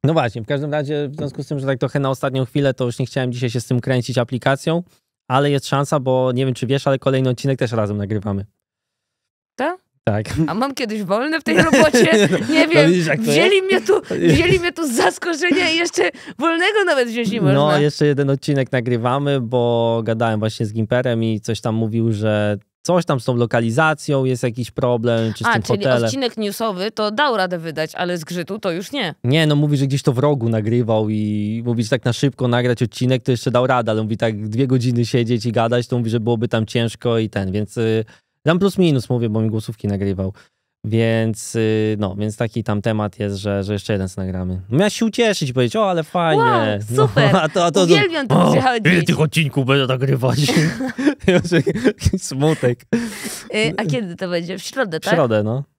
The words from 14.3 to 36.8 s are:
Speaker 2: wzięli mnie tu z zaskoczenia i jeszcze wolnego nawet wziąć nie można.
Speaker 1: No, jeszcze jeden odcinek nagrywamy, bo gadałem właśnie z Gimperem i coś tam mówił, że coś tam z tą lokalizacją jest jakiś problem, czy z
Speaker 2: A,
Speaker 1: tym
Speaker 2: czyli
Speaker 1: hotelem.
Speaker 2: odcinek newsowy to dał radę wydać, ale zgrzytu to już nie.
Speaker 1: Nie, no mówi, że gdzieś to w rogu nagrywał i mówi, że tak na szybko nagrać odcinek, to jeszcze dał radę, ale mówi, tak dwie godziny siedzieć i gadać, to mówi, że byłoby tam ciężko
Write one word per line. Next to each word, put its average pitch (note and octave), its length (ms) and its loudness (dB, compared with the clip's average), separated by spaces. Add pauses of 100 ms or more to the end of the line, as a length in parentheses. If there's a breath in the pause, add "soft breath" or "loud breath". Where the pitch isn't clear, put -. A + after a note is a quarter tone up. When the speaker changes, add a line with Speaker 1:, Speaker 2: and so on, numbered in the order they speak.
Speaker 2:
wzięli F4+ 260 4
mnie F4 140 -2
tu D#4+ 140 -4
z B3 40 -4
zaskoczenia E4+ 800 0
i E4 60 0
jeszcze F4 320 0 (300 loud breath)
wolnego F4 460 0
nawet C#4 240 2
wziąć A3+ 220 -2
nie A3+ 100 -2
można. C#3 180 4
Speaker 1:
No, D3+ 200 2
jeszcze D3 260 0
jeden C#3+ 240 2
odcinek C#3 420 0
nagrywamy, B2+ 680 0
bo A#2 640 0
gadałem A2+ 360 0
właśnie A2 260 -2
z G#2 80 -8
Gimperem A#2 500 0
i A2 180 -2
coś A2 200 -6
tam A2 140 -2
mówił, A2+ 380 0
że G#2 440 0 (260)
coś F3 220 0
tam C#3 140 0
z - 60 -10
tą B2+ 100 0
lokalizacją C3 880 0
jest B2+ 180 -2
jakiś A#2+ 280 -4
problem, A#2 640 0
czy - 100 -8
z - 40 0
Speaker 2:
A, A3+ 60 2
Speaker 1:
tym A2+ 100 0
Speaker 2:
czyli A2+ 160 0
Speaker 1:
hotelem. B2+ 240 2
Speaker 2:
odcinek B3 340 -2
newsowy G#3 540 -4
to G#3+ 200 -2
dał B3 260 0
radę F3+ 200 -2
wydać, D#3+ 380 -6
ale F3 220 -4
zgrzytu F3 420 -8
to F#3+ 120 -2
już F3+ 200 -6
nie. A3+ 320 -4
Speaker 1:
Nie, D3+ 240 4
no D3 80 4
mówi, D3 220 2
że C#3 100 0
gdzieś C3+ 140 -2
to C#3 120 2
w A2 40 0
rogu C3 320 0
nagrywał A2 600 0
i G#2+ 560 -2
mówi, A#2+ 180 0
że G#2+ 60 -4
tak B2+ 160 -2
na A#2+ 80 0
szybko C3 340 0
nagrać B2 360 0
odcinek, B2+ 400 -2
to C3+ 80 0
jeszcze A#2+ 200 -2
dał B2 160 2
radę, A#2+ 240 2
ale A2 120 0
mówi, G#2+ 140 -4
tak G#2+ 320 -2
dwie B2 180 0
godziny A#2+ 380 2
siedzieć A#2 400 0
i A#2+ 60 0
gadać, A#2 360 0
to B2+ 100 -2
mówi, A2+ 120 -2
że A#2 100 0
byłoby A#2 280 0
tam A2 180 0
ciężko A#2 540 -2